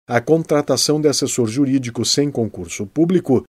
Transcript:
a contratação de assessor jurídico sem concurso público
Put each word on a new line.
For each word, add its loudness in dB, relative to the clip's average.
a 0
contratação 0
de 4
assessor 0
jurídico -2
sem 0
concurso -6
público 2